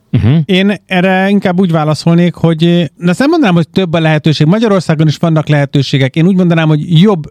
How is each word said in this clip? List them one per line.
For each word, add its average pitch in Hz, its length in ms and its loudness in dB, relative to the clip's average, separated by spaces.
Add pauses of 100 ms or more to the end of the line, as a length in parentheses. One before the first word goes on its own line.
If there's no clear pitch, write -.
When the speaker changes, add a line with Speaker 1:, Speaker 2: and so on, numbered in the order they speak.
(100)
Speaker 1:
Mhm. 117 340 2
Speaker 2:
Én 196 280 0 (140)
erre 185 420 0
inkább 190 320 0
úgy 190 100 0
válaszolnék, 165 640 0
hogy, 165 300 0
ö, 175 200 2 (120)
de 175 140 -2
azt 175 80 -2
nem 277 120 0
mondanám, 285 240 0
hogy 170 140 0
több 185 240 -4
a 170 80 0
lehetőség. 156 460 0
Magyarországon 180 600 0
is 147 100 -2
vannak 160 320 -2
lehetőségek. 139 680 -2
Én 165 100 2
úgy 196 100 2
mondanám, 165 320 0
hogy 156 320 0
jobb 190 300 2